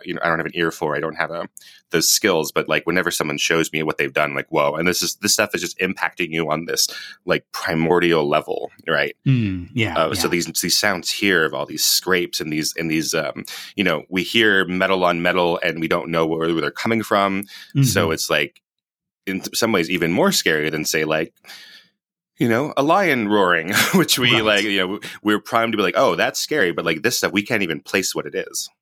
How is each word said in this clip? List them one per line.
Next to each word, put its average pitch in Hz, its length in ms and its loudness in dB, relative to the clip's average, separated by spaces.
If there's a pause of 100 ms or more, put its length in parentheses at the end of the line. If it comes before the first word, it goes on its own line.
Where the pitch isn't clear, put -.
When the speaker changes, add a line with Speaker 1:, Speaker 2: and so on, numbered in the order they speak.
Speaker 1:
you 87 100 -6
know, - 80 -6
I 85 60 2
don't 82 100 2
have 80 80 -4
an 76 80 -8
ear 82 160 0
for. 78 260 -4
I 73 40 -2
don't 78 160 -4
have 80 160 -4
a, 85 160 -8 (420)
those 80 180 2
skills, 82 440 2
but, 76 160 -2
like, 78 180 0
whenever 87 240 0
someone 76 260 -2
shows 82 360 0
me 78 100 -2
what 78 160 -2
they've 69 140 -2
done, 73 200 0
like, 69 180 -6
whoa, 73 260 2
and 82 100 0
this 90 160 2
is, 87 140 -4
this 101 160 0
stuff 104 240 0
is 87 40 -4
just 87 200 -6
impacting 90 500 -2
you 82 180 -2
on 80 180 -2
this, - 200 0 (380)
like, 87 280 -6
primordial 82 760 0
level, - 420 -2 (160)
right? 73 300 0 (100)
Speaker 2:
Mm, 101 480 0
yeah, 107 220 -2
Speaker 1:
Uh, 80 180 2
so - 140 -2
Speaker 2:
yeah. - 20 -2
Speaker 1:
these, 82 160 0 (140)
these 87 180 0
sounds 98 320 0
here 92 340 2
of 73 80 -2
all 69 140 -6
these 78 180 -6
scrapes - 560 0
and 78 120 -4
these, 76 240 -2
and 82 120 -4
these, 78 240 0
um, 76 320 -4 (300)
you 101 80 0
know, 82 260 0
we 92 140 -2
hear 101 440 2
metal 92 380 2
on 87 180 2
metal 87 420 2
and 82 160 -2
we 80 80 -2
don't 85 220 0
know 82 160 2
where, 82 260 0
where 80 80 0
they're 73 100 -2
coming 113 320 -2
from. 98 400 2 (400)
So 98 220 2
Speaker 2:
Mm-hmm. 80 80 0
Speaker 1:
it's - 180 -4
like, 73 320 0 (640)
in 95 140 -4
th-, - 160 -10
some 113 160 0
ways 85 180 0
even 85 220 0
more 165 180 2
scary 78 400 0
than, 78 140 -4
say, 78 200 0
like, 78 300 -2 (1040)
you 127 100 2
know, 123 280 0
a 139 60 2
lion 151 460 2
roaring, 90 440 2
<laughs> - 220 2
which 175 240 4
we 120 160 4
Speaker 2:
Right. 113 100 2
Speaker 1:
like, 104 200 4
you 101 120 0 (100)
know, 101 140 -6 (220)
we're 104 180 2
primed 117 320 0
to 107 60 0
be 104 40 2
like, 90 140 0
"Oh, 107 200 4
that's 117 220 0
scary." 113 340 0
But, 85 120 -4
like, 82 180 0
this 127 140 0
stuff, 85 160 0
we 101 100 2
can't 101 200 -2
even 80 180 -4
place - 340 -2
what 76 120 -4
it 73 80 -10
is. - 340 -6 (140)